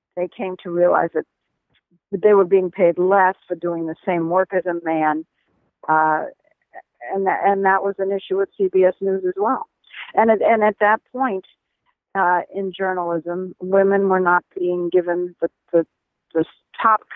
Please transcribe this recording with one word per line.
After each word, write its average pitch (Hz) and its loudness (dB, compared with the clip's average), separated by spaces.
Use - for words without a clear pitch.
they 175 -4
came 185 -10
to 185 -10
realize 170 0
that 160 -4
they 202 4
were 196 6
being 180 0
paid 175 2
less 185 2
for 180 -4
doing 170 -6
the 160 -8
same 170 -2
work 180 0
as - -2
a 175 -4
man. 160 -2
Uh, 156 2
and 196 -2
tha-, 151 -2
and 196 0
that 190 2
was 196 -4
an 196 -4
issue 196 -4
at 190 -4
C 190 0
B 185 2
S 180 4
News 190 -4
as 180 -2
well. 214 -4
And 220 4
at, 208 2
and 220 4
at 214 2
that 214 2
point, 247 -4
uh, 180 2
in 196 -4
journalism, 180 -6
women 196 2
were 185 2
not 175 2
being 175 -4
given 175 0
the, 170 -2
the, 165 2
the 165 0
top 220 2